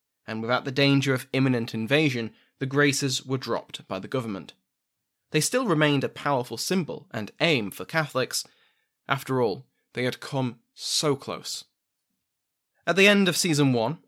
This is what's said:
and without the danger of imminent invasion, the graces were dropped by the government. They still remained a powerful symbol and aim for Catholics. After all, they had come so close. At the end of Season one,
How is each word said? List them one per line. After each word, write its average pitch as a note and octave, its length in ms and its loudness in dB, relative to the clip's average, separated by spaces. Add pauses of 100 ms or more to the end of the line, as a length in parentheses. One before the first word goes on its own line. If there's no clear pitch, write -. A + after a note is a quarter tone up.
(280)
and A2 140 -6
without A#2+ 240 0
the C3+ 80 -4
danger C#3 400 4
of B2+ 180 -4
imminent B2+ 420 0
invasion, A#2+ 580 0 (280)
the C3+ 60 -4
graces C#3 600 0
were C3 120 -2
dropped - 500 -6
by G2 120 -6
the G2+ 100 -10
government. A2 420 -6 (800)
They D#3 80 2
still B3 260 0
remained D3 380 2
a A#2 60 -4
powerful B2+ 480 -4
symbol - 520 -4
and G#2+ 300 -8
aim C3+ 320 0
for - 140 -12
Catholics. C#3 580 -2 (640)
After C3 340 -2
all, A2 240 -2 (280)
they B2 120 -4
had A#2+ 160 -6
come B2+ 380 -4 (140)
so - 440 -2
close. - 480 -10 (1200)
At E3+ 80 0
the G3 120 6
end G3+ 200 6
of C#3+ 80 2
Season C#3+ 380 4
one, A#2+ 240 0 (100)